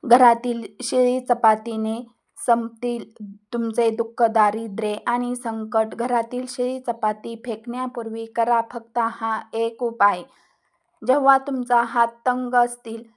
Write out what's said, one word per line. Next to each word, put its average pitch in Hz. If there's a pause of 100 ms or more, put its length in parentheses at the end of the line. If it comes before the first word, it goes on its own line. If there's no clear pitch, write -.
घरातील 240 (200)
शिळी 254
चपातीने 220 (400)
संपतील 233 (420)
तुमचे 226
दुःख, 226
दारिद्र्ये 214 (100)
आणि 247
संकट. 220
घरातील 240
शिळी 254
चपाती 226
फेकण्यापूर्वी 233
करा 233 (120)
फक्त 233
हा 226 (120)
एक 226
उपाय. 202 (840)
जेव्हा 269
तुमचा 247
हात 240 (180)
तंग 247
असतील 240 (140)